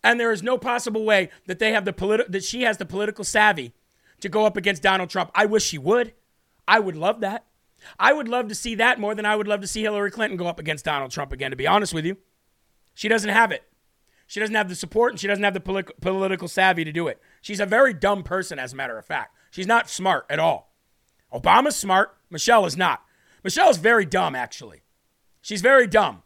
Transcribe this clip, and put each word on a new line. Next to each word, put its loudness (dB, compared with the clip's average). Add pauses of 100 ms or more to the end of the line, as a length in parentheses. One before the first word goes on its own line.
And 2
there 0
is -6
no 0
possible -4
way 2 (160)
that -8
they 2
have 0
the -4
politi-, 0
that -6
she -4
has 2
the -10
political -6
savvy 0 (460)
to -10
go 2
up 2
against -4
Donald 2
Trump. -4
I 4
wish 2
she -4
would. 0 (540)
I 4
would -4
love -2
that. -6 (520)
I 6
would 0
love -2
to -10
see -8
that 2
more -4
than -6
I 2
would -2
love 0
to -10
see -4
Hillary -2
Clinton -4
go -4
up -6
against -6
Donald -4
Trump -8
again, -6
to -10
be -2
honest 2
with -4
you. -4 (760)
She -8
doesn't 0
have 2
it. -10 (640)
She -10
doesn't -4
have 0
the -8
support, -2
and -12
she -6
doesn't 0
have 2
the -6
poli-, -6 (180)
political -2
savvy 2
to -8
do -4
it. -8 (200)
She's -10
a 0
very 4
dumb 0
person, -6
as -10
a -16
matter -8
of -16
fact. -8 (160)
She's -8
not 2
smart -2
at -2
all. -2 (580)
Obama's 4
smart. 0 (120)
Michelle 4
is -4
not. 0 (400)
Michelle 4
is 4
very 4
dumb, 0
actually. -10 (600)
She's -8
very 6
dumb. 0